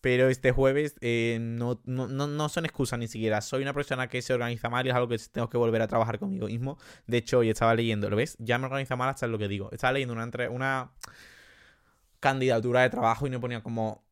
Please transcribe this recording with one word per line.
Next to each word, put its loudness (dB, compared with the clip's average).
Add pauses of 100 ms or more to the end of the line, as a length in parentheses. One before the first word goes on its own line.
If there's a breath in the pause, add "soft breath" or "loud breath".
Pero 4
este 2
jueves, 2
eh, 0
no, -4
no, -4
no, -2
no -2
son -4
excusas -2
ni -6
siquiera. 0
Soy -4
una -4
persona -4
que -4
se -2
organiza -2
mal 0
y 0
es 0
algo 2
que -2 (140)
tengo -2
que -2
volver 4
a 2
trabajar 2
conmigo -4
mismo. -6 (260 loud breath)
De 0
hecho, 2
hoy 4
estaba 4
leyendo, 0
¿lo 0
ves? 0
Ya 0
me -2
organiza -4
mal 0
hasta -4
en -2
lo -2
que -2
digo. -4
Estaba 0
leyendo -2
una -6
entre-, -4
una -2 (1300 loud breath)
candidatura 4
de 6
trabajo 2
y -4
me -6
ponía -6
como -6